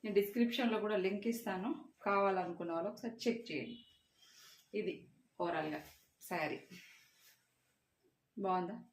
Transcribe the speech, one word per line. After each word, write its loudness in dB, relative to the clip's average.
నేను 2
డిస్క్రిప్షన్లో 4
కూడా 2
లింక్ 0
ఇస్తాను, -2
కావాలనుకున్న 2
వాళ్ళు -2
ఒకసారి -8
చెక్ 0
చేయండి. -6
ఇది -2
ఓవరాల్‌గా -2
శారీ -2
బాగుందా? 0